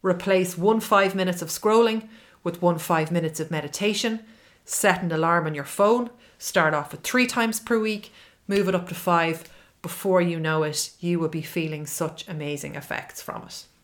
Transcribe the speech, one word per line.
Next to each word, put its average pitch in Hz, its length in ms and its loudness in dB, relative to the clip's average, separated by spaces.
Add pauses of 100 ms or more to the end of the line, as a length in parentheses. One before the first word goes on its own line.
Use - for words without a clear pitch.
replace 185 560 2
one 214 220 4
five 196 340 4
minutes 185 280 -2
of 165 80 -8
scrolling 220 580 2 (340)
with 170 200 -6
one 175 160 4
five 160 340 0
minutes 165 300 -2
of 156 100 -6
meditation. 208 720 -2 (400)
Set - 380 2
an 170 100 -2
alarm 165 340 2
on 151 100 -4
your 143 100 -8
phone. 233 440 2 (280)
Start 156 360 2
off 147 200 -4
with - 80 -14
three 247 260 2
times 226 320 -2
per 233 180 0
week. 214 360 -4 (340)
Move 196 220 2
it 180 60 2
up 175 120 -2
to 170 80 -8
five. 165 480 0 (380)
Before 180 400 2
you 170 180 0
know 160 240 2
it, 151 280 -4 (100)
you 175 180 0
will 160 80 0
be 160 140 -4
feeling 156 440 -4
such - 440 -6
amazing 147 460 -6
effects - 460 -10
from - 220 -12
it. - 220 -16 (180)